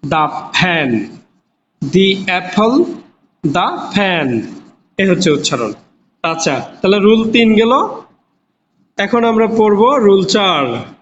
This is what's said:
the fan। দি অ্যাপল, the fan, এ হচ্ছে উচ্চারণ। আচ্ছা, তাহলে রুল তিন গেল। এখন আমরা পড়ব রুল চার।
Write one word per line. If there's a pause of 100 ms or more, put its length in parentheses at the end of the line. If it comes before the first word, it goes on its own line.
the (280)
fan। (920)
দি (180)
অ্যাপল, (720)
the (240)
fan, (720)
এ
হচ্ছে
উচ্চারণ। (540)
আচ্ছা, (220)
তাহলে
রুল (100)
তিন
গেল। (1300)
এখন
আমরা
পড়ব (140)
রুল
চার। (380)